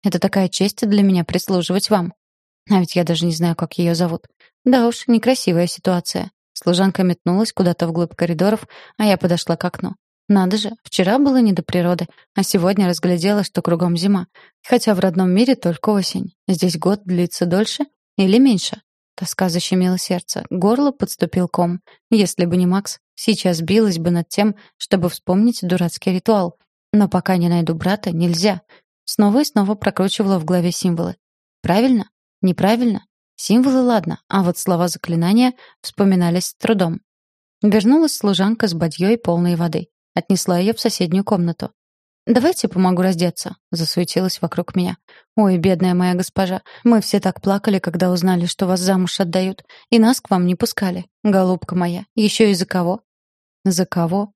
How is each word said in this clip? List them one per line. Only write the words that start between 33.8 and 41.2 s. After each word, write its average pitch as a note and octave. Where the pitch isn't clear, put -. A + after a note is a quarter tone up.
ладно, G#3+
а G3
вот F3
слова F3
заклинания F#3+
вспоминались F3+
с -
трудом. F3+
Вернулась A3
служанка G#3
с E3+
бадьей, E3+
полной F3
воды. E3+
Отнесла F3+
ее G3
в -
соседнюю F#3+